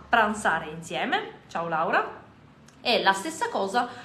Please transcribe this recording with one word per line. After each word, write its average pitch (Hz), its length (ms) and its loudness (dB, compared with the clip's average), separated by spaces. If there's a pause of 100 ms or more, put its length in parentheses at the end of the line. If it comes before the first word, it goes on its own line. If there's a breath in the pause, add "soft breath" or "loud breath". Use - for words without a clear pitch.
pranzare 208 640 2
insieme. 180 760 -4
Ciao 170 200 -6
Laura. 180 560 0 (560)
E 202 240 2
la 190 80 8
stessa 320 380 -2
cosa 240 400 0 (160 loud breath)